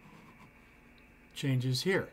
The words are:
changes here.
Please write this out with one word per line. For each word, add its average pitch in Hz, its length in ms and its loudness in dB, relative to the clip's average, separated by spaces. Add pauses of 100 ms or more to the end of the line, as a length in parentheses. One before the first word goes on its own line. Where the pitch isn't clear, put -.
(1300)
changes 127 460 0
here. 185 320 0